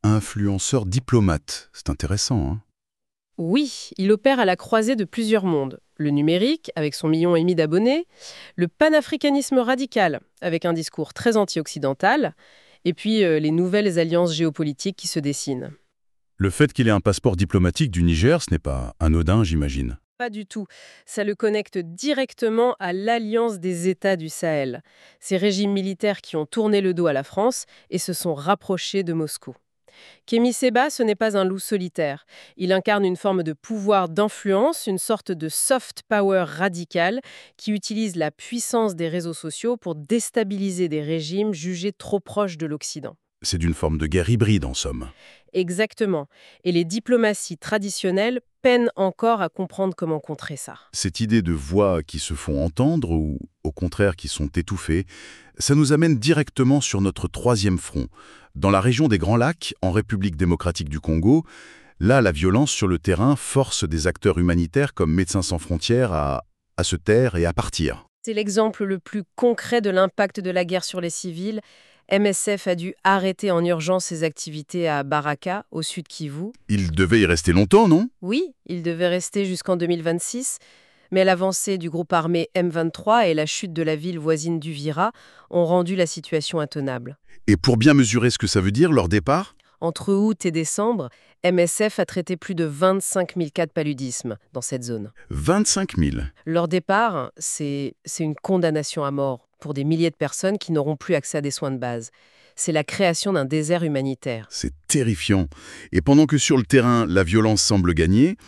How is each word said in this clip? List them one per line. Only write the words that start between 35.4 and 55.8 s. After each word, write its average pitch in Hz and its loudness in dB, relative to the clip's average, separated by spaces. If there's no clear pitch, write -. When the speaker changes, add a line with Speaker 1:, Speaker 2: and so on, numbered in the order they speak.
Speaker 2:
soft - -2
power 196 2
radical 175 -2
qui - -8
utilise 208 -4
la 151 -2
puissance 226 -4
des 165 -4
réseaux 165 -6
sociaux 220 -6
pour 180 -8
déstabiliser 190 -2
des 151 -2
régimes 165 -4
jugés 175 -6
trop - -6
proches 190 -4
de 160 -6
l'Occident. 147 -10
Speaker 1:
C'est - -4
d'une 82 0
forme 78 -2
de 76 -2
guerre 87 0
hybride, 104 2
en 64 -8
somme. - -8
Speaker 2:
Exactement. 185 -2
Et 180 0
les 170 2
diplomaties 214 0
traditionnelles 202 -2
peinent 247 4
encore 196 0
à 170 -2
comprendre 190 -4
comment 160 -4
contrer - -12
ça. - -14
Speaker 1:
Cette - -4
idée 113 4
de 85 0
voix 85 2
qui - -10
se - -6
font 76 -4
entendre 123 0
ou, 78 0
au 78 -4
contraire, 90 0
qui - -14
sont 73 -4
étouffées, 87 -2
ça 143 2
nous 151 4